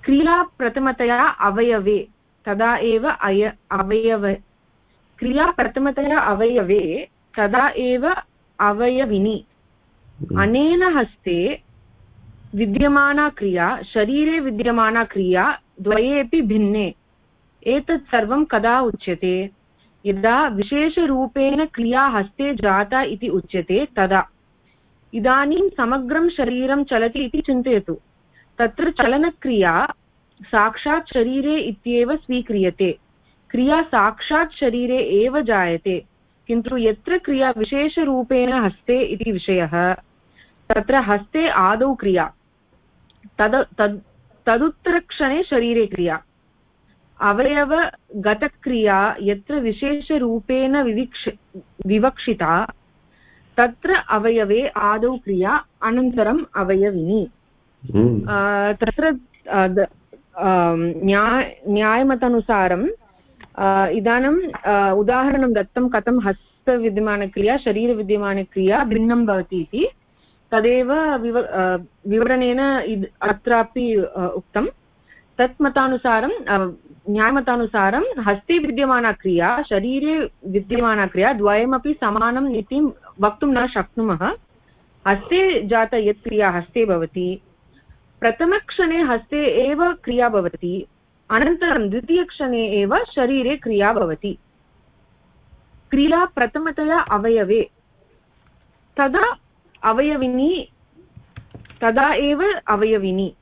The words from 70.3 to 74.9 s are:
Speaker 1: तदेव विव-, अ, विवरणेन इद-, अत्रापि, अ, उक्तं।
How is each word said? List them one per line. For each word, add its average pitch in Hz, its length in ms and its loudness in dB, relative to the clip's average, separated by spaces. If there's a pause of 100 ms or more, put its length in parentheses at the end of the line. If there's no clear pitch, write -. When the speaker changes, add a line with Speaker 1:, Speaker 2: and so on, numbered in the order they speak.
Speaker 1:
तदेव 247 420 2 (220)
विव-, 233 300 -2
अ, 185 300 -2 (320)
विवरणेन 247 800 0
इद-, 196 440 -6
अत्रापि, 233 640 0
अ, 185 400 -2
उक्तं। 208 300 -4 (720)